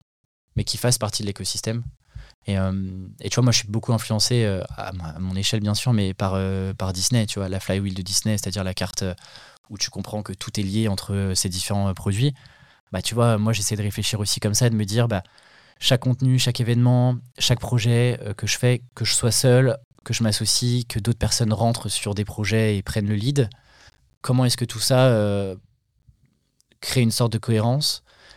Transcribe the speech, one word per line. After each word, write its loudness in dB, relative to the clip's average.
mais -2
qui -4
fasse 0
partie -4
de -4
l'écosystème. -6
Et, 2
euh, -4
et -4
tu -4
vois, 4
moi, 6
je 4
suis -8
beaucoup 0
influencé, 0
euh, 0
à -8
ma, -10
à -10
mon -4
échelle, 0
bien 0
sûr, 0
mais 2
par, 0
euh, -2
par -4
Disney, 0
tu -6
vois, -4
la -4
flywheel -2
de -8
Disney, -2
c'est-à-dire -4
la -4
carte, -6
euh, -4
où -14
tu -4
comprends -8
que -10
tout -8
est 0
lié 0
entre, -4
euh, 0
ces -2
différents, -2
euh, 0
produits. 0
Bah, -4
tu -4
vois, 4
moi, 2
j'essaie -2
de -4
réfléchir -2
aussi -2
comme 0
ça, 4
de 0
me 2
dire, 0
bah, -2
chaque 2
contenu, 2
chaque 0
événement, 4
chaque 2
projet, 2
euh, -8
que -6
je -2
fais, 2
que -4
je 0
sois 2
seul, 4
que -4
je 0
m'associe, 2
que -2
d'autres 0
personnes 2
rentrent 0
sur -4
des -2
projets 0
et -2
prennent -2
le 0
lead, 0
comment 2
est-ce 2
que -2
tout -12
ça, 6
euh, 2
crée 0
une 4
sorte 0
de -2
cohérence ? 0